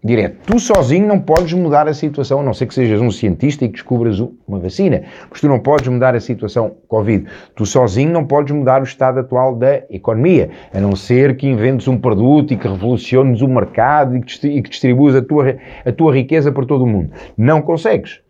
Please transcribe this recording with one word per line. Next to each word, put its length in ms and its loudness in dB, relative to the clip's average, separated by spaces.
direto. 420 0
Tu 140 2
sozinho 480 2
não 120 2
podes 340 0
mudar 340 2
a 60 -2
situação, 480 -4
a 20 -4
não 100 -2
ser 140 -4
que 80 -10
sejas 260 2
um 80 2
cientista 560 -2
e 20 0
que 60 -4
descubras 460 -2
u-, 180 -6
uma 120 -6
vacina. 420 -2
Mas 100 -12
tu 60 0
não 120 2
podes 280 0
mudar 260 0
a 60 0
situação 560 -6
covid. 380 0
Tu 100 -4
sozinho 460 0
não 120 0
podes 320 -2
mudar 260 2
o 20 -4
estado 360 -2
atual 360 -2
da 220 2
economia, 640 0
a 80 -4
não 160 0
ser 400 2
que 120 -4
inventes 400 0
um 100 0
produto 560 2
e 40 -4
que 100 -6
revoluciones 760 0
o 60 0
mercado 680 0
e 40 -2
que 80 -10
distri-, 280 -4
e 60 0
que 80 -8
distribuas 460 2
a 80 2
tua, 320 0
a 80 -2
tua 220 2
riqueza 380 0
por 160 -4
todo 160 0
o 40 2
mundo. 220 -2
Não 240 4
consegues. 600 -2